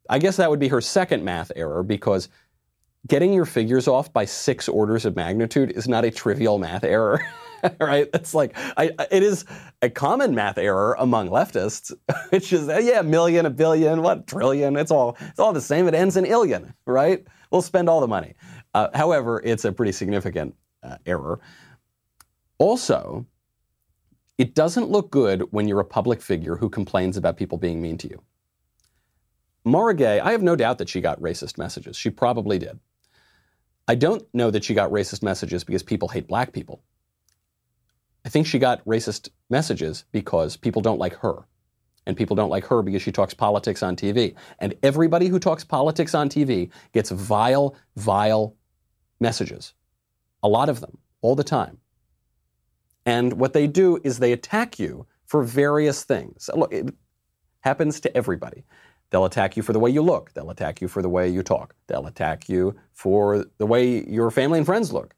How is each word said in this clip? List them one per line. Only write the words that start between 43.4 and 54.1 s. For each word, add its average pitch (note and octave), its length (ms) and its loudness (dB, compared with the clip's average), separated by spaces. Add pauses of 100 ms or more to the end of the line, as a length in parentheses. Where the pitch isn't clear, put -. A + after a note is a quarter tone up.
on F#2 140 -2
T G2+ 160 -2
V. A2+ 220 0 (240)
And G2 240 -6
everybody D#3+ 460 2
who F3+ 100 0
talks D#3+ 260 0
politics D#3 500 0
on D3 140 0
T D3 160 0
V F#2+ 260 -2 (220)
gets A2 180 0
vile, A2 640 0 (200)
vile G#2+ 580 0 (640)
messages. - 560 -4 (680)
A G#2+ 60 2
lot A#2+ 200 4
of B2 120 -4
them, - 180 -18 (240)
all A#2+ 120 2
the C#3+ 100 0
time. A#2 340 -4 (1300)
And A#2+ 300 0
what C3 180 0
they D3 160 2
do F3 340 2
is B2+ 160 -4